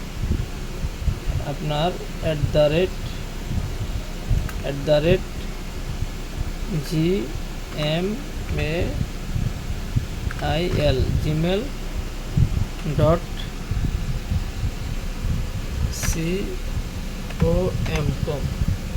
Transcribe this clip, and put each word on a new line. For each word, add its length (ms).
আপনার 440
at 260
the 160
rate, 260
at 80
the 160
rate 240
জিএমএআইএল, 4000
জিমেল 380
ডট 220
সিওএম, 2000